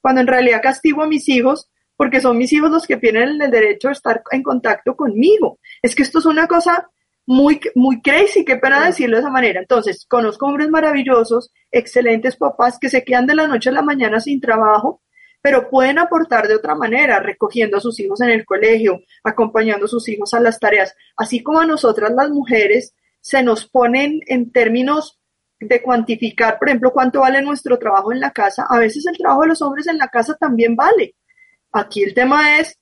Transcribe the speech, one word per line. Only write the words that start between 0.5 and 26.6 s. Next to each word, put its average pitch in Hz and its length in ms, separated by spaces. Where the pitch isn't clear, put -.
castigo 285 400
a 311 40
mis 311 220
hijos 262 420
porque 262 240
son 254 160
mis 247 160
hijos 302 200
los 320 160
que 262 80
tienen 240 440
el 285 100
derecho 220 360
de 277 60
estar 233 280
en 262 100
contacto 247 540
conmigo. 302 640
Es 233 140
que 294 80
esto 269 160
es 320 80
una 320 220
cosa 339 420
muy, 285 340
muy 254 280
crazy, 359 420
qué 254 120
pena 277 300
decirlo 262 300
de 247 60
esa 285 80
manera. 233 300
Entonces, 214 480
conozco 233 380
hombres 294 220
maravillosos, 262 840
excelentes 240 680
papás - 420
que 262 120
se 254 140
quedan 254 220
de 294 80
la 311 120
noche 247 240
a - 20
la 294 100
mañana 254 380
sin 285 200
trabajo, 220 600
pero 262 280
pueden 262 300
aportar 330 500
de 214 80
otra - 180
manera, 233 460
recogiendo 214 560
a 202 40
sus 233 200
hijos 202 200
en 240 100
el 220 140
colegio, 220 560
acompañando 220 640
a - 20
sus 233 200
hijos 208 260
a 233 60
las 233 180
tareas. 208 360
Así 226 260
como 311 180
a 330 60
nosotras 233 460
las 277 180
mujeres 233 640
se 269 220
nos 226 240
ponen 262 600
en 247 260
términos 254 680
de 240 220
cuantificar, 226 760
por - 100